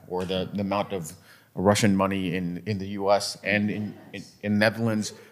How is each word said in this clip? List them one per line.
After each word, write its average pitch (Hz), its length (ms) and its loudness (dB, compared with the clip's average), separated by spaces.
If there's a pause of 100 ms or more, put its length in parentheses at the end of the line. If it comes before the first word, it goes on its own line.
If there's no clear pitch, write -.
or 92 180 -4
the, 92 300 -4
the 101 60 -2
amount 101 320 -2
of 87 200 -8 (440)
Russian 101 400 4
money 95 400 0
in, 87 280 -6
in 101 140 -4
the 95 120 -8
U 98 200 0
S - 320 2
and 104 280 2
in, 104 240 -6 (180)
in, 101 100 -12 (200)
in 104 180 2
Netherlands, 110 520 2 (200)